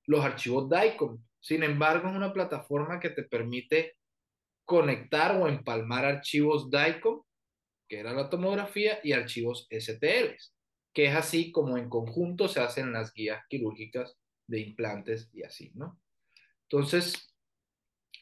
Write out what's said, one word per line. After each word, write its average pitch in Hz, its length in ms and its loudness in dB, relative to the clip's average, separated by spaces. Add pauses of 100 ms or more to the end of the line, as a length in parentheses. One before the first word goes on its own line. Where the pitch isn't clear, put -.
los 147 160 6
archivos 131 460 0
dicom. 165 540 2 (180)
Sin 160 220 0
embargo, 156 480 2
es 190 60 -2
una 196 180 -2
plataforma 160 640 -2
que 170 100 -2
te - 120 -8
permite 123 720 -2 (680)
conectar 160 760 4
o 175 60 4
empalmar 120 580 -2
archivos 147 640 2
dicom, 160 540 2 (640)
que 104 120 -10
era 110 120 -6
la 135 160 -2
tomografía, 202 760 0
y 147 80 2
archivos 120 580 -2
S 110 300 -6
T 208 240 4
Ls, - 320 -8 (360)
que 147 140 4
es 143 80 4
así 165 380 0
como 127 260 2
en 120 100 -6
conjunto 175 600 -2
se 156 100 -4
hacen 127 340 -2
las 113 200 -6
guías 107 360 -6
quirúrgicas 110 680 -6 (300)
de 113 120 -4
implantes 107 720 -6
y 95 120 -12
así, - 300 -18
¿no? 160 260 -14 (680)
Entonces, 143 640 0 (880)